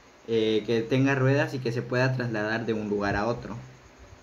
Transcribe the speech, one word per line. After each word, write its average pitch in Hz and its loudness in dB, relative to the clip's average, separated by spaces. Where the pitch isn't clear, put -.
eh, 110 2
que 117 2
tenga 135 2
ruedas 135 2
y 135 -4
que 127 -4
se 123 -4
pueda 127 2
trasladar 113 -2
de 113 0
un 107 -4
lugar 101 0
a 104 0
otro, 120 -4